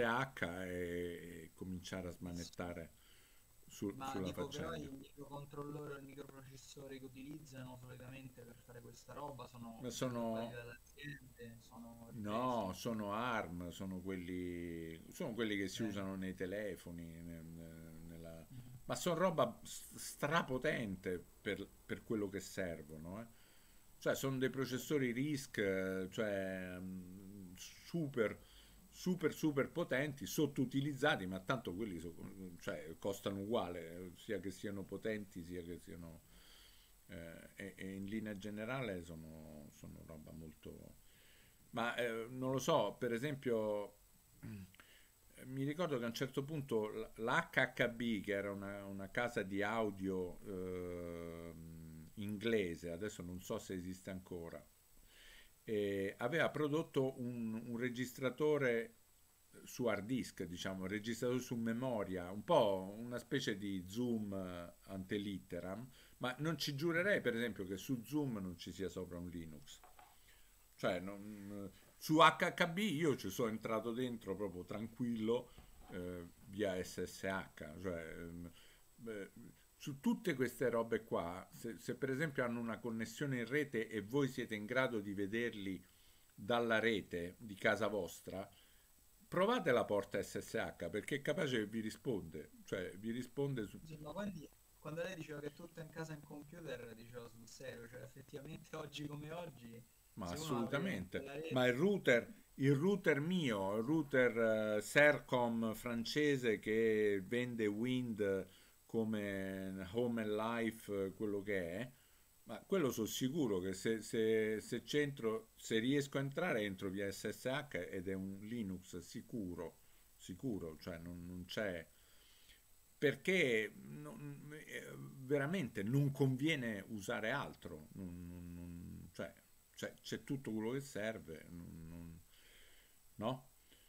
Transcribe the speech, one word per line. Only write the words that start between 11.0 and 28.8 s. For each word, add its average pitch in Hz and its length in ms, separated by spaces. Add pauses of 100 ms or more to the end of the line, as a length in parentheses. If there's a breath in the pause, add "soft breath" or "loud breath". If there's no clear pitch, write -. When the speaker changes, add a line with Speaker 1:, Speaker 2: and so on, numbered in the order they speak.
Speaker 2:
sono 117 520
Speaker 1:
No, 117 460
Speaker 2:
ripresi? 92 220
Speaker 1:
sono 107 320
arm, 95 560
sono 95 320
quelli, 87 1080
sono 147 240
quelli 107 240
che 98 100
si 101 140
Speaker 2:
Eh. 110 60
Speaker 1:
usano 95 280
nei 95 200
telefoni, 87 880
nel, 82 220 (600)
nella 82 400
Speaker 2:
Mhm. 127 380
Speaker 1:
ma 147 100
sono 175 200
roba 151 480
s-, - 320
strapotente 127 1300 (160)
per, 98 260 (180)
per 95 180
quello 104 260
che 95 100
servono, 82 840
eh. 117 60 (680 loud breath)
Cioè, 143 160
sono 135 240
dei 127 140
processori 127 600
risc, 139 460
eh, 95 540
cioè, 95 680
mm, 92 760
super, 120 840 (500 loud breath)